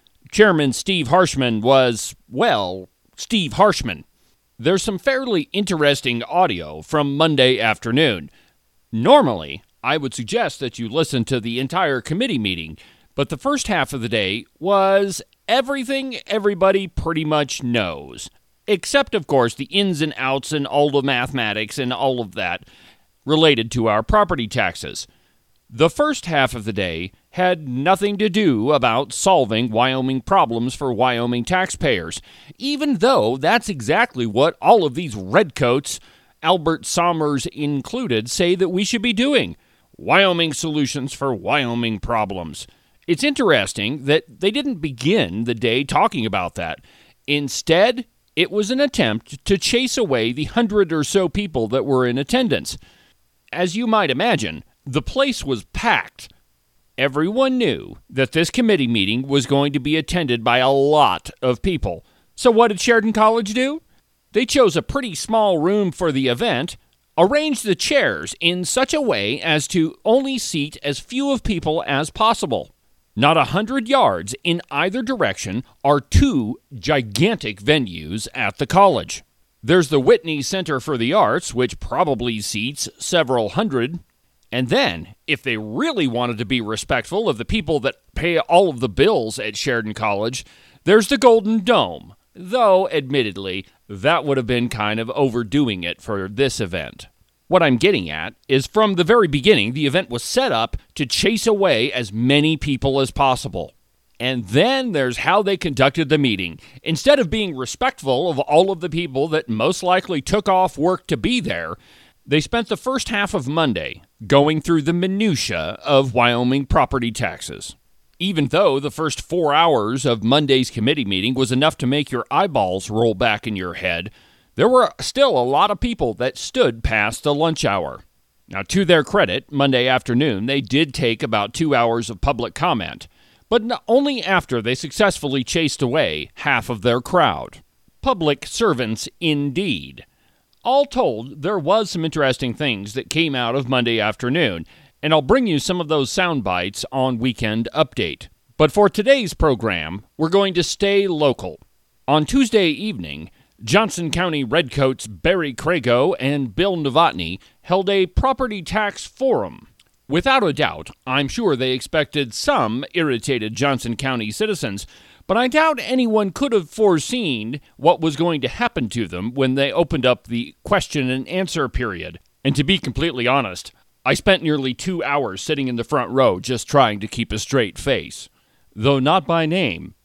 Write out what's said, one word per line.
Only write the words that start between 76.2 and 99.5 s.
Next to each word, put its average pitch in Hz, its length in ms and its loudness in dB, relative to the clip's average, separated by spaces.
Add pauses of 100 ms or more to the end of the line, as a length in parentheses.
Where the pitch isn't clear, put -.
gigantic 123 880 -2
venues 101 760 -2
at 107 220 -4
the 143 100 -2
college. 160 560 2 (400)
There's 156 240 4
the 147 100 2
Whitney 156 440 2
Center 160 360 -4
for 135 180 -4
the 120 160 0
Arts, 160 400 0
which 127 280 -2
probably 123 600 -2
seats 113 480 -6 (100)
several 127 500 0
hundred. 147 500 -2 (540)
And 123 160 -2
then, 123 480 -2 (100)
if 151 160 -2
they 120 140 -4
really 156 500 -2
wanted 120 320 -2
to 110 60 -4
be 120 160 -2
respectful 127 680 -4
of 131 80 0
the 113 80 -8
people 160 360 -2
that 123 160 -4 (180)
pay 165 240 0
all 175 320 4
of 127 80 -8
the 120 100 -2
bills 135 520 0
at 107 160 -6
Sheridan 113 360 -2
College, 110 540 -2 (380)
there's 208 240 6
the 277 100 2
Golden 226 460 4
Dome, 104 500 0 (180)
though, 190 580 2
admittedly, 107 760 -4 (220)
that 127 360 0
would 139 120 0
have 123 100 -2
been 120 220 0
kind 107 320 -4
of 117 100 -6
overdoing 120 720 0
it 85 180 -6
for 98 280 -6
this 120 320 -2
event. 85 480 -8 (400)
What 180 140 2
I'm 135 140 4
getting 127 320 0
at 78 260 -6 (120)
is 135 220 0
from 214 260 2
the 170 100 0
very 214 220 4
beginning, 135 460 2